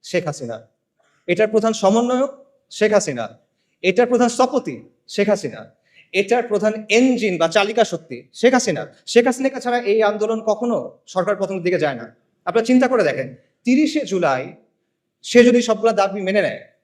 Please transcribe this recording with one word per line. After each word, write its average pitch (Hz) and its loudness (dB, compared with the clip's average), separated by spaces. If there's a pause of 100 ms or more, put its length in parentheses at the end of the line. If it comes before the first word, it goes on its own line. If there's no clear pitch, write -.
শেখ 170 -4
হাসিনা, 120 -10 (600)
এটার 180 2
প্রধান 220 0
সমন্বয়ক 240 0 (240)
শেখ 214 0
হাসিনা, 127 -2 (440)
এটার 190 2
প্রধান 240 2
স্থপতি 240 -2 (180)
শেখ 202 -2
হাসিনা, 139 -4 (360)
এটার 202 0
প্রধান 214 -2
ইঞ্জিন 220 2
বা 160 0
চালিকা 214 0
শক্তি - -8
শেখ 254 2
হাসিনা। 175 -2 (120)
শেখ 240 4
হাসিনাকে 262 -2
ছাড়া 240 -2
এই 220 0
আন্দোলন 214 -2
কখনো 220 -4 (100)
সরকার 185 -2
পতনের 190 -6
দিকে 175 0
যায় 143 -2
না। 117 -16 (300)
আপনারা 226 -2
চিন্তা 254 4
করে 247 2
দেখেন, 131 -4 (280)
তিরিশে 285 2
জুলাই 170 -2 (680)
সে 240 6
যদি 240 6
সবগুলা 226 0
দাবি 196 0
মেনে 196 0
নেয় 123 -6 (160)